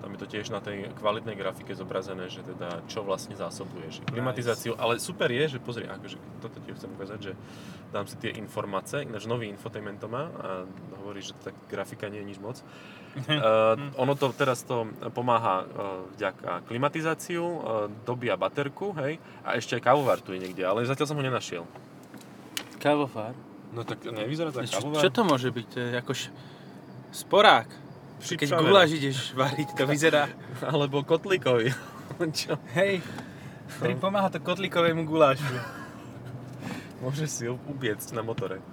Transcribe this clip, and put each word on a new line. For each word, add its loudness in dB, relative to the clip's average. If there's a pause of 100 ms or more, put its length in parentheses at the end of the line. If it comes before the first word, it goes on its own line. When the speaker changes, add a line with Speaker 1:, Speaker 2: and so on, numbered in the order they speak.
Speaker 1:
Tam -8
je -10
to -8
tiež -4
na -4
tej -6
kvalitnej 0
grafike -6
zobrazené, -6
že -12
teda -8
čo -6
vlastne -2
zásobuješ. -8
Speaker 2:
Nice. -4
Speaker 1:
Klimatizáciu, -2
ale 2
super -2
je, 2
že -6
pozri, -6
akože -12 (160)
toto -12
ti -12
chcem -12
ukázať, -8
že -8 (560)
dám -2
si -12
tie -6
informácie, -4
ináč -8
nový -2
infotainment -8
to -8
má -4
a -6 (260)
hovorí, -10
že -12
tá -10 (160)
grafika -6
nie -8
je -10
nič -12
moc. -10
Speaker 2:
<laughs> -20 (460)
Mhm. -4
Speaker 1:
Eh, 4 (560)
ono 4
to 4
teraz 4
to 0 (240)
pomáha, 4
eh, -8 (460)
vďaka -2
klimatizáciu, 0
eh, -2 (440)
dobíja 2
baterku, -2
hej, -2 (220)
a 0
ešte 0
aj 2
kávovar 8
tu -6
je -4
niekde, -6
ale 4
zatiaľ 2
som -2
ho 0
nenašiel. -2 (1120)
Speaker 2:
Kávovar? 2 (400)
Speaker 1:
No -6
tak -6
nevyzerá -2
to -4
ako -2
Speaker 2:
Čo, -2
Speaker 1:
kávovar? 0
Speaker 2:
čo 8
to 2
môže 4
byť? -4
To -10
je -2
ako -2
š-, -4 (800)
sporák. 8 (480)
Keď -2
Speaker 1:
Šipšavé. 4
Speaker 2:
guláš 10
ideš 0 (140)
variť, 2
to 2
vyzerá 6 (200)
Speaker 1:
<laughs> -4
Alebo 2
kotlíkový. 4 (320)
<laughs> -2
Čo? -2 (140)
Speaker 2:
Hej, 4 (800)
ktorý 0
Speaker 1:
No. -4
Speaker 2:
pomáha 2
to -2
kotlíkovému 2
gulášu. 6 (680)
Speaker 1:
<laughs> -10
Môžeš -2
si -4
ho -2 (100)
ubiecť -2
na -2
motore. -4 (140)